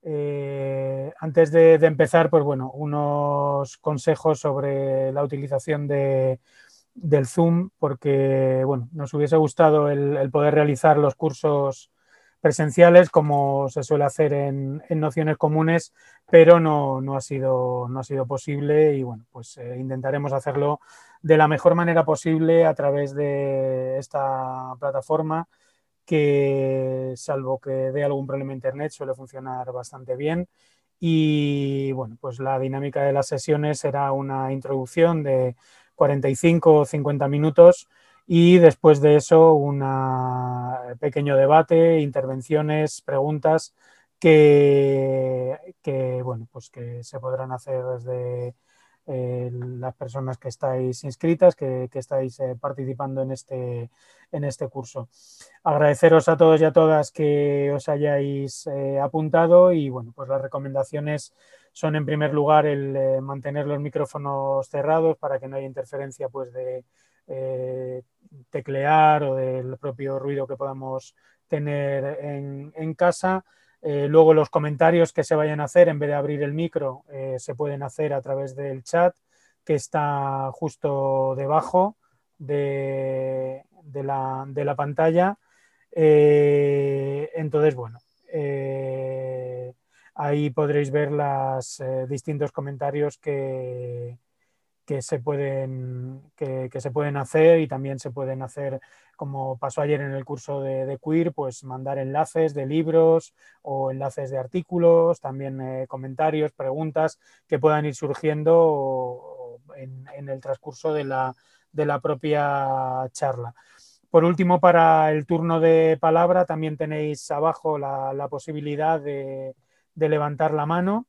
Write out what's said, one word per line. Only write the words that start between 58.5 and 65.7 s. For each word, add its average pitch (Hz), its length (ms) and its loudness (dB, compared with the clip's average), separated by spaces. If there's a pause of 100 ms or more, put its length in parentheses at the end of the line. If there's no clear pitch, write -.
eh, 139 340 -4
apuntado 165 720 4
y, 151 160 0
bueno, 123 260 -10
pues 135 140 -14
las 135 140 -4
recomendaciones 139 920 -6 (400)
son, 156 240 -4
en 151 80 -2
primer 151 300 -2
lugar, 151 320 4
el, 139 280 -4
eh, 135 280 0
mantener 139 440 -8
los 143 140 -4
micrófonos 139 880 -6
cerrados 156 480 0
para 135 220 -6
que 131 100 -12
no 135 80 -10
haya 135 100 -8
interferencia, 135 600 -10